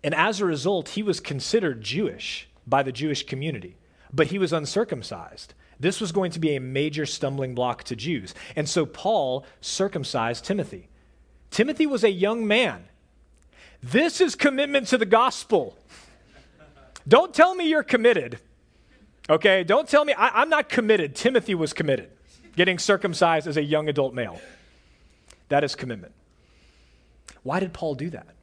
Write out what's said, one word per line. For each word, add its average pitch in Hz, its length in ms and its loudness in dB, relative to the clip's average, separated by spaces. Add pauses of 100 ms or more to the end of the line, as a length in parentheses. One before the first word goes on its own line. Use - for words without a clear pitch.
And 147 100 -2
as 185 260 2
a 202 40 0
result, 165 460 -2
he 208 120 -6
was 202 180 0
considered 147 600 -2
Jewish 135 640 -6 (200)
by 131 160 2
the 135 100 -4
Jewish 139 320 -4
community, 131 540 -8 (340)
but 147 140 2
he 190 120 -4
was 180 140 2
uncircumcised. 151 1000 -4 (260)
This 170 180 -2
was 185 140 -4
going 180 200 0
to 165 60 -10
be 156 160 0
a 135 60 -4
major 147 460 -2
stumbling 135 480 -4
block 120 300 -2
to 123 120 -8
Jews. 110 380 -6 (200)
And 151 140 -2
so 165 160 2
Paul 139 600 -2 (160)
circumcised 135 840 -4
Timothy. 120 440 -6 (640)
Timothy 294 360 2
was 247 180 0
a 214 60 6
young 208 360 0
man. 202 380 0 (960)
This 247 380 2
is 330 140 4
commitment 277 540 0
to 254 100 2
the 214 80 0
gospel. 220 720 2 (1300)
Don't 302 260 4
tell 359 220 4
me 339 160 -2
you're 311 120 2
committed. 220 560 2 (920)
Okay, 185 340 4
don't 220 240 2
tell 294 160 4
me, 294 80 0
I, 220 300 2
I'm 311 80 0
not 302 180 0
committed. 208 460 0
Timothy 226 400 0
was 160 180 -2
committed, 143 380 -4 (440)
getting 180 240 2
circumcised 170 680 2
as 151 100 -2
a 156 60 2
young 151 260 0
adult 139 240 0
male. 113 300 -8 (1040)
That 143 160 2
is 139 100 -4
commitment. 110 380 -12 (1300)
Why 151 160 -2
did 185 120 -4
Paul 156 220 -6
do 156 160 -6
that? 139 160 -14 (160)